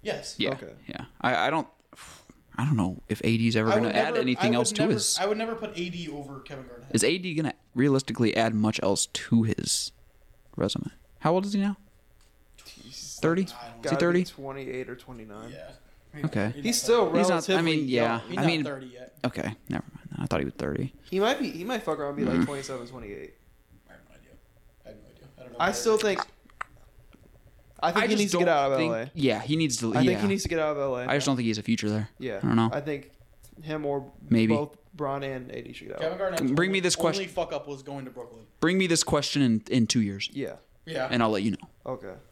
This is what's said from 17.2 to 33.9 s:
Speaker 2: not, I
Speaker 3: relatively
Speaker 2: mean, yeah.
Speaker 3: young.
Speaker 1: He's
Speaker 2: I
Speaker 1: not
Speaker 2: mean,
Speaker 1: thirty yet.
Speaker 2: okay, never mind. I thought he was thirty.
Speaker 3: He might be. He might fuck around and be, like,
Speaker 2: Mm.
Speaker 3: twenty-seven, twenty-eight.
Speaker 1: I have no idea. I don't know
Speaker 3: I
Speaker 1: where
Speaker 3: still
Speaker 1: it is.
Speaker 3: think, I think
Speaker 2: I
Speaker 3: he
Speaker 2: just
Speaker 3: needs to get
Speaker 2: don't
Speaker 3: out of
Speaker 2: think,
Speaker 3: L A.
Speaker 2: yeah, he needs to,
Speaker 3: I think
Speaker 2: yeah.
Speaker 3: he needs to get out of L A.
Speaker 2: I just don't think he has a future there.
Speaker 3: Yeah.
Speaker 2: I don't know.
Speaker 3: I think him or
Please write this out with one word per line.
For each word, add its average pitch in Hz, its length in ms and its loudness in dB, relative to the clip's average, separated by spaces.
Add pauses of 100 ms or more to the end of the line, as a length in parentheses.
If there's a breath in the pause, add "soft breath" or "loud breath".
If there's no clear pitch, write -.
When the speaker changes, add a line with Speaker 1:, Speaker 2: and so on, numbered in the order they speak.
Speaker 2:
not, 175 200 2
I 190 40 4
Speaker 3:
relatively 165 240 4
Speaker 2:
mean, 147 120 0
yeah. 123 140 4
Speaker 3:
young. 117 260 2
Speaker 1:
He's 180 100 -4
Speaker 2:
I - 20 -2
Speaker 1:
not 151 80 4
Speaker 2:
mean, 160 160 2
Speaker 1:
thirty 135 240 -8
yet. 123 260 -20 (100)
Speaker 2:
okay, 117 300 -2 (140)
never - 160 -4 (100)
mind. - 60 -16 (220)
I - 40 -4
thought 87 120 0
he 69 60 0
was 67 100 -6
thirty. 71 400 -4 (160)
Speaker 3:
He 185 80 -2
might 247 220 2
be. 262 100 -2
He 165 140 -10
might 233 180 -4
fuck 151 160 -4
around 143 120 -6
and 143 80 -8
be, - 60 0
like, 85 160 0
Speaker 2:
Mm. - 60 0
Speaker 3:
twenty-seven, 135 400 -8
twenty-eight. 104 480 -14 (540)
Speaker 1:
I - 40 -20
have - 160 -20
no - 60 -20
idea. - 180 -20 (540)
I - 560 -20
don't 123 100 -20
know - 60 -18
Speaker 3:
I 160 80 2
Speaker 1:
where 202 80 2
Speaker 3:
still 220 200 4
Speaker 1:
it - 20 4
is. 214 60 2
Speaker 3:
think, 208 180 2 (1600)
I 165 120 2
think 214 120 2
Speaker 2:
I - 20 2
Speaker 3:
he 220 80 2
Speaker 2:
just 208 60 2
Speaker 3:
needs 196 120 2
to 180 60 2
get 175 60 6
Speaker 2:
don't 170 120 6
Speaker 3:
out 139 160 4
of 131 60 2
Speaker 2:
think, 123 160 2
Speaker 3:
L 113 80 -4
A. 135 120 -10
Speaker 2:
yeah, 127 280 2
he 139 140 0
needs 156 220 2
to, 113 120 0
Speaker 3:
I - 80 2
think 127 140 6
Speaker 2:
yeah. 104 80 0
Speaker 3:
he 104 80 2
needs 196 160 0
to - 40 -4
get 165 120 0
out 151 160 0
of - 20 -4
L 139 180 0
A. 123 100 -4
Speaker 2:
I 127 100 0
just 143 100 0
don't 139 100 2
think 123 80 -2
he 113 60 2
has 107 80 0
a 104 40 -8
future 107 280 0
there. 110 180 -2 (120)
Speaker 3:
Yeah. 117 220 -6
Speaker 2:
I - 40 0
don't 117 100 4
know. 113 160 4
Speaker 3:
I 139 80 -2
think 143 300 -8 (520)
him 151 220 -6
or 139 280 -4 (180)